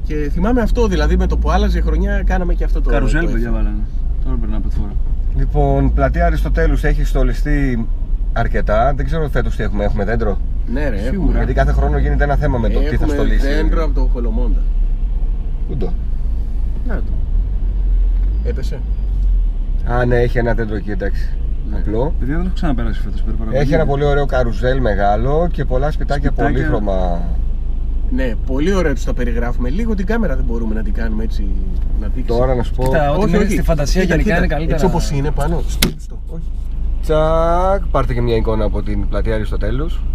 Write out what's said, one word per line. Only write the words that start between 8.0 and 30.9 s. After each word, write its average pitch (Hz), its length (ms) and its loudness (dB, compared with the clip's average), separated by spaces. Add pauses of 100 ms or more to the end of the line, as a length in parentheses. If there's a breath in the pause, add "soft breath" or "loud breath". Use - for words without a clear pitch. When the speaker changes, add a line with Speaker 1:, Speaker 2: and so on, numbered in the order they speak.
Speaker 3:
αρκετά. 117 640 2
Δεν 135 100 -2
ξέρω 156 220 0
φέτος 113 280 0
τι 120 60 -2
έχουμε. 104 220 0
Έχουμε 101 200 0
δέντρο; 113 340 0 (340)
Speaker 1:
Ναι, 147 160 0
ρε, - 80 -2
Speaker 2:
Σίγουρα. - 120 -2
Speaker 1:
έχουμε. 139 280 0
Speaker 3:
Γιατί - 160 0
κάθε 135 200 2
χρόνο 147 260 2
γίνεται 143 260 2
ένα 143 120 0
θέμα 143 220 0
με 110 100 0
το - 100 2
τι - 80 2
θα 135 60 -2
Speaker 1:
Έχουμε 147 200 2
Speaker 3:
στολίσει. 143 340 2
Speaker 1:
δέντρο 151 380 2
από 143 100 0
το 135 180 2
Χολομόντα. 117 480 0 (1080)
Speaker 3:
Πού - 80 -4
το; - 160 0 (920)
Speaker 1:
Να 208 80 0
το. - 180 -2 (1300)
Έπεσε. - 340 -2 (1120)
Speaker 3:
Α, 120 160 2
ναι, 123 120 2
έχει 123 220 2
ένα 117 160 2
δέντρο 107 220 -2
εκεί, 98 140 -6
εντάξει. 98 440 -2 (360)
Speaker 1:
Ναι. - 80 -2
Speaker 3:
Απλό. 117 400 0
Speaker 2:
Παιδιά, 143 180 -2
δεν 180 80 0
έχω 185 100 -2
ξαναπέρασει 120 460 0
φέτος, - 220 -2
πρέπει 113 180 -2
να 110 60 -4
Speaker 3:
Έχει 110 100 -2
ένα 143 140 2
Speaker 2:
παραγωγή. 156 200 2
Speaker 3:
πολύ 143 140 0
ωραίο 143 220 2
καρουζέλ 127 540 0
μεγάλο 117 720 2
και 143 120 -2
πολλά 127 260 0
σπιτάκια 143 400 0
Speaker 2:
Σπιτάκια. 139 240 0
Speaker 3:
πολύχρωμα. 95 680 0 (880)
Speaker 1:
Ναι, 131 240 0 (120)
πολύ 143 280 0
ωραία 156 200 2
τους - 100 -2
τα - 100 0
περιγράφουμε. 120 560 0
Λίγο 220 240 0
την 190 120 -2
κάμερα 202 300 0
δεν - 80 0
μπορούμε 113 300 -2
να 107 80 -2
την - 100 -2